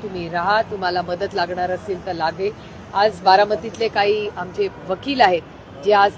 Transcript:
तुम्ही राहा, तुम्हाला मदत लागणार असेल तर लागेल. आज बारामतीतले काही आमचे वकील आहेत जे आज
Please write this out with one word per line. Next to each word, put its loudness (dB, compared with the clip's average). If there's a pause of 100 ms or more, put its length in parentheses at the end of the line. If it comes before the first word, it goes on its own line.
तुम्ही -8
राहा, 0
तुम्हाला -2
मदत -6
लागणार -2
असेल -6
तर -4
लागेल. -2 (420)
आज 2
बारामतीतले 4
काही 0
आमचे -4 (220)
वकील -2
आहेत 4 (440)
जे 4
आज 6